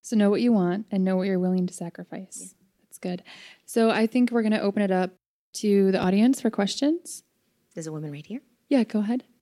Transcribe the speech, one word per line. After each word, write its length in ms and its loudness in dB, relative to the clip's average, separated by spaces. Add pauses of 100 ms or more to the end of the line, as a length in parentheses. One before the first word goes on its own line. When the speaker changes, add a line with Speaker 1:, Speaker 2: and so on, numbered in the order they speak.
Speaker 1:
So 160 -4
know 140 4
what 100 2
you 120 2
want 380 0
and 140 0
know 120 0
what 100 -2
you're 120 -2
willing 280 0
to 80 -8
sacrifice. 640 -14
Speaker 2:
Yeah. 80 -18 (340)
Speaker 1:
That's 160 -20
good. 240 -8 (440)
So 240 2
I 160 2
think 240 2
we're 120 0
gonna 180 0
open 220 0
it 80 0
up 200 0 (440)
to 380 2
the 60 2
audience 420 2
for 100 0
questions. 760 -4 (500)
Speaker 2:
There's 120 -10
a 60 -8
woman 180 -10
right 140 -12
here. 160 -12 (280)
Speaker 1:
Yeah, 160 4
go 160 -2
ahead. 240 -2 (180)